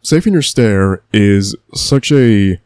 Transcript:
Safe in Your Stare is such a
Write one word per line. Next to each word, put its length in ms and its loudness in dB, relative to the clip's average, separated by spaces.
Safe 240 -2
in 80 0
Your 80 0
Stare 640 -2
is 420 2
such 360 -2
a 540 2